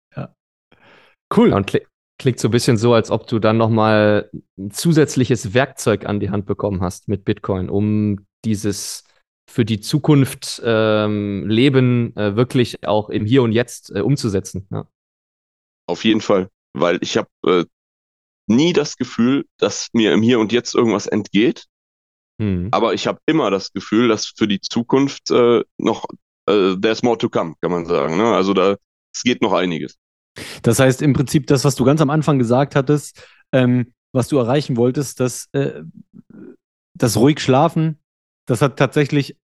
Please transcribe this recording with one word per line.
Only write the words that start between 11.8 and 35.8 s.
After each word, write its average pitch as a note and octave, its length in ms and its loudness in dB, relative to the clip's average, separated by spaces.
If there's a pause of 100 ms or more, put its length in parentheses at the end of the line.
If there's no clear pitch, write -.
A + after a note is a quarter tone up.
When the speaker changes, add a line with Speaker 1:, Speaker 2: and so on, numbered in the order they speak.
Speaker 2:
äh, G2+ 180 -2
wirklich B2 520 -2
auch G#2 220 0
im G2+ 160 -2
Hier B2+ 180 4
und A2+ 80 0
Jetzt, - 440 -4
äh, G2+ 60 -2
umzusetzen, G2 720 -4
ja. G#2+ 160 -8 (1000)
Speaker 3:
Auf - 160 -6
jeden A2 180 2
Fall, F#2+ 280 0 (240)
weil F2 280 0
ich - 160 -4
hab, - 120 -2 (160)
äh, F2 200 2 (840)
nie D3 260 2
das D3 240 -2
Gefühl, B2+ 480 -2 (120)
dass - 360 -4
mir A2 200 2
im G2+ 80 2
Hier A#2 180 2
und G#2+ 120 -2
Jetzt A#2+ 240 -2
irgendwas A2 320 -2
entgeht, G#2 580 -2 (760)
Speaker 2:
Hm. F#2+ 300 -4
Speaker 3:
aber G2+ 220 0
ich G#2 140 -4
hab G2 180 -4
immer D3 260 0
das F#2+ 220 -4
Gefühl, A2 360 0
dass G#2+ 180 -2 (100)
für G#2+ 100 0
die G2 120 -2
Zukunft, C3 720 -4
äh, A#2+ 320 4 (140)
noch, - 280 -2 (440)
äh, F#2+ 260 2
there's A2+ 280 -2
more A#2+ 140 0
to A#2 120 -4
come, F2 320 -4
kann E2 100 -4
man E2+ 140 -4
sagen, D#2+ 320 -2
ne? A2+ 160 2
Also F#2+ 200 2
da, G2 240 2 (360)
es - 100 -10
geht B2 180 -2
noch G2+ 120 0
einiges. E2+ 440 -4 (640)
Speaker 1:
Das A#2 180 2
heißt C3 220 2
im D3 120 2
Prinzip, C3 340 -2
das, C#3 180 2
was C#3 100 0
du B2 80 -2
ganz C#3+ 160 4
am C#3+ 100 2
Anfang D3+ 280 0
gesagt B2+ 380 0
hattest, D3 480 -2 (300)
ähm, B2 400 2 (200)
was B2 140 -2
du D3 100 0
erreichen C3 400 0
wolltest, A#2+ 420 -2
dass, B2+ 340 -4
äh, C#3 280 -4 (1120)